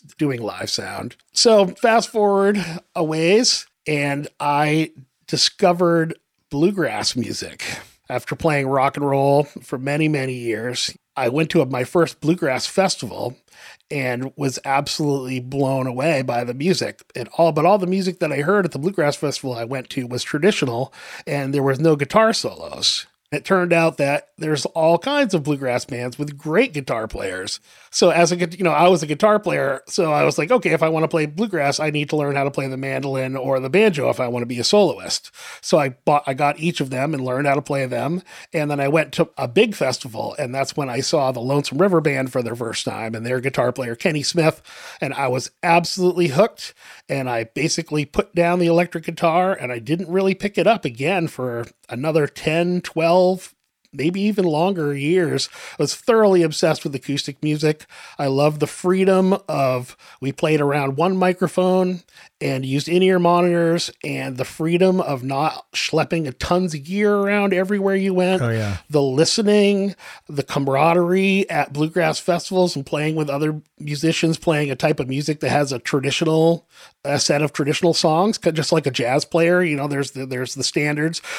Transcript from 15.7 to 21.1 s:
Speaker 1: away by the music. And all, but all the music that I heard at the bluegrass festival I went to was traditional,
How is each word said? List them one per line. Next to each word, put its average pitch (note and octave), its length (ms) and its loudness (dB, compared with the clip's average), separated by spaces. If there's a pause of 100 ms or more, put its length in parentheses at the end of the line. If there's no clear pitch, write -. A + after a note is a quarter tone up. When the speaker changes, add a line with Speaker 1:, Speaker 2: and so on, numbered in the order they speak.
Speaker 1:
away C3 380 0
by B2 200 -2
the A#2+ 120 -6
music. - 480 -2 (120)
And B2 220 -8
all, E3 140 6
but D3+ 120 0
all G3 140 6
the F#3 80 -2
music F#3 360 -2
that D3+ 100 -2
I C3+ 60 -2
heard F3+ 280 2
at D#3 60 -4
the C#3 80 -8
bluegrass D#3 380 0
festival C3+ 360 -4
I A#2 120 -6
went B2+ 260 -8
to B2+ 160 -4
was B2 160 -6
traditional, C#3+ 680 0 (360)